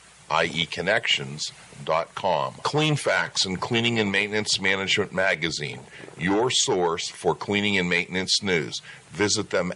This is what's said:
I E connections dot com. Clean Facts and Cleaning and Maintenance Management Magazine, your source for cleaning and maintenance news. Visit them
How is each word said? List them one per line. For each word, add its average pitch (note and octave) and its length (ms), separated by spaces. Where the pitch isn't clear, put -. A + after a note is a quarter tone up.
I D#2+ 140
E D#2+ 220
connections D#2+ 880
dot E2 300
com. C#2+ 480
Clean D3+ 340
Facts F2+ 480
and F#2 160
Cleaning A#2 360
and G#2 140
Maintenance G2+ 480
Management F#2+ 540
Magazine, D#2 640
your G#2 340
source F2+ 560
for - 260
cleaning G2+ 440
and F2+ 120
maintenance F2+ 540
news. E2+ 380
Visit G#2 400
them F2+ 240